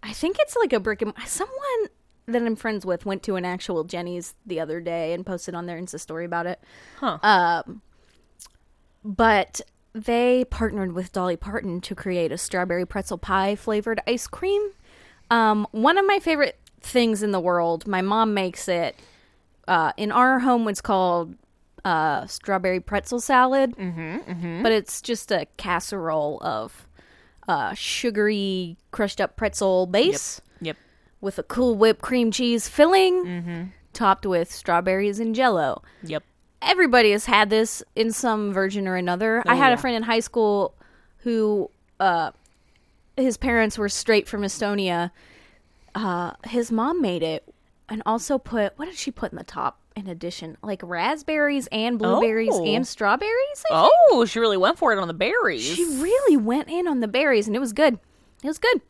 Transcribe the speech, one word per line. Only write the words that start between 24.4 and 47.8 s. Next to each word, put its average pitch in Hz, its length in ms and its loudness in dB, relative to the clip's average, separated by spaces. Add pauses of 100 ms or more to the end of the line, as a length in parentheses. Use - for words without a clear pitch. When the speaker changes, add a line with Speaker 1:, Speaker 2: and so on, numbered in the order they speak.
Speaker 1:
But 226 80 4
it's 214 300 -2
just - 300 -6
a 170 160 -2 (100)
casserole 165 840 -4
of, - 460 -8 (600)
uh, 131 260 -2
sugary, 196 1040 -2 (140)
crushed 202 300 -4
up - 160 -2
pretzel 190 480 2
base 262 560 0 (200)
Speaker 2:
Yep, 170 40 -10
yep. 156 120 -6 (440)
Speaker 1:
with 196 180 -6
a - 40 -6
Cool 247 320 2
Whip 220 260 4
cream 240 300 2
cheese 233 360 0
filling, 359 580 6
Speaker 2:
Mm-hmm. 175 380 -6 (300)
Speaker 1:
topped 196 320 2
with 175 260 0
strawberries 190 680 0
and 226 160 -2
Jell-O. 196 460 2 (220)
Speaker 2:
Yep. 156 200 -8 (380)
Speaker 1:
Everybody 262 500 6
has 208 140 0
had 214 240 4
this 220 340 0 (120)
in 226 160 0
some 214 400 -2
version 196 360 -2
or 185 80 -2
another. 185 500 0
I 240 80 6
Speaker 2:
Oh, 254 40 4
Speaker 1:
had 269 120 6
Speaker 2:
yeah. 247 60 6
Speaker 1:
a - 20 -8
friend 247 180 -2
in 220 80 -2
high 226 180 0
school 208 540 0 (440)
who, 214 500 0 (300)
uh, 170 320 2 (840)
his 262 220 0
parents 226 400 0
were 202 120 -2
straight - 380 2
from 208 140 -6
Estonia. 190 680 -2 (840)
Uh, 180 360 -4 (140)
his 233 260 -2
mom 269 300 0
made 175 220 -2
it 160 220 -4 (440)